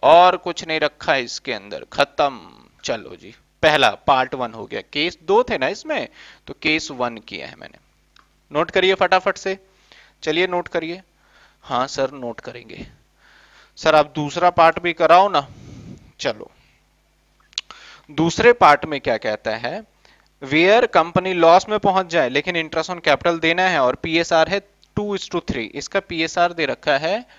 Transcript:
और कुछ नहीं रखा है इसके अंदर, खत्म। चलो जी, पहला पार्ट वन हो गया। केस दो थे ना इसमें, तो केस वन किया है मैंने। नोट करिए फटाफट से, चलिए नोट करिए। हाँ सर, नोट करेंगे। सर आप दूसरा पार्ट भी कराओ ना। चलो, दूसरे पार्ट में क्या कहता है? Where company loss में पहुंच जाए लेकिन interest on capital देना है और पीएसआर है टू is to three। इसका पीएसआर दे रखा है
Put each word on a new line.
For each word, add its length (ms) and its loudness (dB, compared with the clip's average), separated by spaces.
और 340 6
कुछ 280 -10
नहीं 160 -6
रखा 320 -4
है 120 -2
इसके 280 -10
अंदर, 400 -12
खत्म। 580 -2
चलो 320 -10
जी, 180 -20
पहला 280 4
पार्ट 440 0
वन 200 -8
हो 120 -12
गया। 140 -10
केस 420 -8
दो 200 2
थे 160 -4
ना 100 -2
इसमें, 400 -8
तो 160 -16
केस 280 -4
वन 280 -6
किया 280 -16
है 100 -18
मैंने। 220 -20
नोट 180 -2
करिए 240 2
फटाफट 420 0
से, 220 -6
चलिए 240 -2
नोट 220 -6
करिए। 340 -8
हाँ 240 -4
सर, 240 -4
नोट 300 -12
करेंगे। 460 -16
सर 180 2
आप 200 4
दूसरा 360 0
पार्ट 280 4
भी 140 -4
कराओ 360 4
ना। 200 -2
चलो, 300 -8
दूसरे 420 2
पार्ट 320 6
में 160 -6
क्या 160 -2
कहता 400 -6
है? 280 -8
Where 520 4
company 480 0
loss 240 6
में 120 -2
पहुंच 260 0
जाए 220 0
लेकिन 400 -4
interest 280 -6
on 120 -12
capital 320 0
देना 220 0
है 160 0
और 160 2
पीएसआर 540 0
है 120 -2
टू 200 -4
is 100 -8
to 140 -4
three। 180 -8
इसका 420 -6
पीएसआर 520 -2
दे 140 -4
रखा 320 -2
है 280 -4